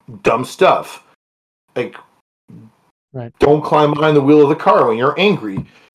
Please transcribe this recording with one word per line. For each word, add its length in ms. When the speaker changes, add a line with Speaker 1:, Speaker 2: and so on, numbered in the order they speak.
Speaker 1:
dumb 220
stuff. 580
Like, 200
Speaker 2:
Right. 260
Speaker 1:
don't 240
climb 300
behind 220
the 60
wheel 200
of 80
the 60
car 320
when 100
you're 220
angry. 460